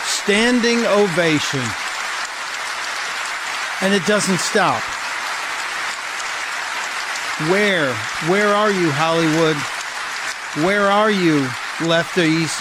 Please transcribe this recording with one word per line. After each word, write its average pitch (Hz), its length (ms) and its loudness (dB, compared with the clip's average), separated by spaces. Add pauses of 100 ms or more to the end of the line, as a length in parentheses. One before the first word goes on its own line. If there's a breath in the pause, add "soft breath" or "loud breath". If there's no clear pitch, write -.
Standing 233 800 2
ovation. 165 800 2 (2250)
And 190 100 2
it 196 140 0
doesn't 190 340 2
stop. 160 440 2 (2750)
Where, 185 420 2 (360)
where 202 220 4
are 208 200 4
you, 180 220 2
Hollywood? 160 680 2 (1040)
Where 196 280 4
are 214 180 4
you, 170 320 4 (380)
lefties? 165 800 2